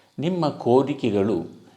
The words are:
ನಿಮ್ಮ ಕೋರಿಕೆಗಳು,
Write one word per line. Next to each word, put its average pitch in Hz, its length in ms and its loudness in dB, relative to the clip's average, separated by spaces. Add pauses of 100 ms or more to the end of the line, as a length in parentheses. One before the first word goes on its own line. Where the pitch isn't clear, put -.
(180)
ನಿಮ್ಮ 165 300 -2
ಕೋರಿಕೆಗಳು, 117 1160 0 (100)